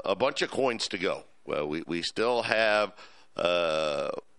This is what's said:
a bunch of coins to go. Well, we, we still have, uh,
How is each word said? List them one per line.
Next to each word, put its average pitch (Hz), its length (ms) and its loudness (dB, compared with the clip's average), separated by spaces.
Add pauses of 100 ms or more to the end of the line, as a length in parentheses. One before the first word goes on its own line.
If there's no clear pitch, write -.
a 98 100 2
bunch 135 280 0
of - 100 -2
coins 123 340 0
to 101 120 -4
go. 85 260 -2 (200)
Well, 73 220 -2
we, 78 180 -2
we 85 180 -4
still 117 400 0
have, 107 500 2 (440)
uh, 78 760 2 (260)